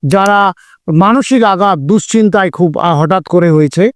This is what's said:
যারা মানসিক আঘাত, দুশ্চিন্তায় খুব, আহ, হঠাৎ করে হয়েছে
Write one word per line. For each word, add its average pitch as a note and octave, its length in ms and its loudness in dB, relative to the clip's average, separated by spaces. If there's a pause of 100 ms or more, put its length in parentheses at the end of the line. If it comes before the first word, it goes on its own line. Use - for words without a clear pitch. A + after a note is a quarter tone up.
যারা G3 480 0 (400)
মানসিক A3+ 500 2
আঘাত, G3 360 0
দুশ্চিন্তায় G3 720 0
খুব, E3 260 -2
আহ, E3 240 0
হঠাৎ E3 220 0
করে F3 280 0
হয়েছে D#3 440 0